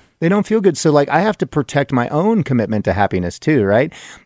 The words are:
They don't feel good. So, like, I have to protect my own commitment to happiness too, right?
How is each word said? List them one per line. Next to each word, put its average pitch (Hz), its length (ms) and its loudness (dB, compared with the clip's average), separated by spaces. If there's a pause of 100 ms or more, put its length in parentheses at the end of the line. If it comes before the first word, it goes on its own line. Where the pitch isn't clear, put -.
(200)
They 170 100 0
don't 196 180 2
feel 220 140 0
good. 185 160 2
So, 160 140 2
like, 143 180 2
I 151 100 2
have 208 200 0
to - 60 -2
protect - 480 -2
my 120 160 0
own 190 340 0
commitment 107 420 -2
to 95 80 0
happiness 90 440 -2
too, 147 280 0
right? 117 260 2 (340)